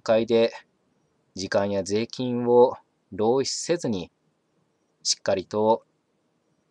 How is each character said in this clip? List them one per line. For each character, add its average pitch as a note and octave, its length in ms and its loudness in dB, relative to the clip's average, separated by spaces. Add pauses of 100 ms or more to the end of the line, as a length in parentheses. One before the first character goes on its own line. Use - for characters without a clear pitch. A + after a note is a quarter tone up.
会 A2+ 240 2
で A2+ 260 2 (800)
時 F#2 160 -10
間 G2+ 220 0
や G2 100 -2
税 G#2 240 -4
金 B2 440 -6
を B2 260 6 (360)
浪 A2 260 0
費 C3+ 100 -2
せ - 300 -4
ず D3+ 120 -6
に、 F2+ 220 -6 (880)
し - 160 -4
っ - 60 -20
か G2+ 100 0
り F#2+ 140 -4
と A2 400 0 (840)